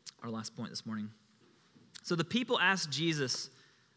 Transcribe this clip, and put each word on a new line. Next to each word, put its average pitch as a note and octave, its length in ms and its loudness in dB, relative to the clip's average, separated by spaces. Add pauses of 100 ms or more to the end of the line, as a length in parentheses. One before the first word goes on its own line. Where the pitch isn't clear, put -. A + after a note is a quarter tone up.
(240)
Our A#2 60 -6
last A2 260 -6
point A#2 140 -6
this - 160 -8
morning. G#2+ 240 -4 (920)
So F3+ 120 0
the E3 80 4
people A#3+ 360 2
asked F3 300 4
Jesus, D3 600 0 (480)